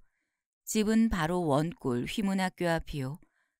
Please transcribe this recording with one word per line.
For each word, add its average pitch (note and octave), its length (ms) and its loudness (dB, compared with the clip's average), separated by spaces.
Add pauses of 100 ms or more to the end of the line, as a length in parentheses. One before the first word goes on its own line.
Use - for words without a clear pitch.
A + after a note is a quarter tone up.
(640)
집은 A3 460 2
바로 F3+ 360 0
원골 C3+ 600 0
휘문학교 F#3+ 640 -2
앞이요. D#3 500 -4 (400)